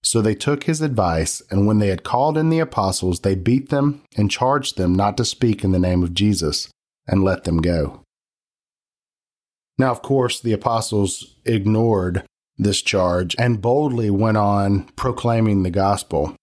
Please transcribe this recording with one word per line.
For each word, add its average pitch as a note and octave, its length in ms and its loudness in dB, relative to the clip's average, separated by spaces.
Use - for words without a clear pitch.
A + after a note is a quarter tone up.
So A2+ 200 0
they G#2+ 120 2
took D3 300 -2
his D#3 160 -2
advice, F#2 680 0
and G2 160 2
when G#2+ 120 4
they G#2 100 2
had F#2 160 -2
called D3+ 340 0
in D#3+ 100 0
the D#3+ 100 0
apostles, F#2+ 640 -2
they G2 140 0
beat A#2 340 0
them C#3+ 320 -2
and G#2 140 0
charged - 480 -2
them F2+ 160 2
not G2 240 0
to A#2 80 0
speak - 360 -2
in F#2+ 100 2
the F#2 60 2
name F2+ 240 2
of F2 120 -2
Jesus, F#2 560 -2
and G2 160 2
let F#2+ 220 0
them E2 140 0
go." E2 420 -2
Now, C3 140 2
of A#2 100 -4
course, B2+ 400 0
the A2+ 140 0
apostles G#2+ 920 -2
ignored G#2+ 800 0
this G2+ 240 0
charge F2+ 580 0
and A#2 220 0
boldly A#2+ 480 0
went G#2+ 300 2
on G2+ 460 2
proclaiming A2+ 680 0
the F2+ 60 0
gospel. F#2+ 720 0